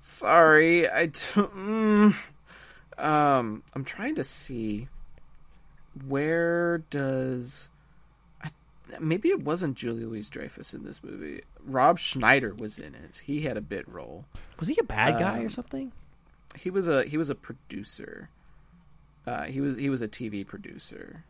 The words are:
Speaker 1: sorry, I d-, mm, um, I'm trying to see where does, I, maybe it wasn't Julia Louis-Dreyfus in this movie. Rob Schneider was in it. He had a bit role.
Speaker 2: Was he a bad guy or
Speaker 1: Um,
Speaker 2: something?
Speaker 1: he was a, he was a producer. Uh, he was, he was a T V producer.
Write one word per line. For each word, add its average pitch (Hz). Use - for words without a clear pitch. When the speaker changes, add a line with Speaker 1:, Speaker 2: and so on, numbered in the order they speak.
Speaker 1:
sorry, 160
I 151
d-, -
mm, 208
um, 139
I'm 139
trying 269
to 139
see 113
where 170
does, 131
I, 151
maybe 165
it 381
wasn't 151
Julia 113
Louis-Dreyfus -
in -
this -
movie. -
Rob 135
Schneider 123
was 107
in 78
it. -
He 147
had 123
a 107
bit 98
role. 76
Speaker 2:
Was 160
he 302
a 359
bad 117
guy 208
or 233
Speaker 1:
Um, 220
Speaker 2:
something? 262
Speaker 1:
he -
was 185
a, 143
he 151
was 156
a 135
producer. -
Uh, 123
he 135
was, 139
he 139
was 127
a 110
T 110
V 101
producer. -